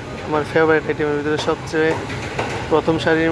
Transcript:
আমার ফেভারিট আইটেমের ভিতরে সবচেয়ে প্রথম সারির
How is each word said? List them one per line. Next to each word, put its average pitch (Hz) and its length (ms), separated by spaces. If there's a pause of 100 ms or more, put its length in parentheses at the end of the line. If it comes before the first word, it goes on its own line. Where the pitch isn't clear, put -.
(240)
আমার 151 180 (100)
ফেভারিট 160 340
আইটেমের 151 320
ভিতরে 147 200 (100)
সবচেয়ে 156 420 (800)
প্রথম 160 300
সারির 160 340